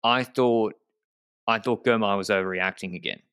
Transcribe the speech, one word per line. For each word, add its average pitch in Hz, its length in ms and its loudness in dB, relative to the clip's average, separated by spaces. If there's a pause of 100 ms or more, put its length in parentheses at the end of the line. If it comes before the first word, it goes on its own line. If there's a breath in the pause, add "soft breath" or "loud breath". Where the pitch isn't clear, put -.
I 120 180 2
thought, 120 520 0 (720)
I 113 100 2
thought 117 240 -4
Girmay 110 340 2
was 98 120 -4
overreacting 95 680 -2
again. 80 260 -10 (120)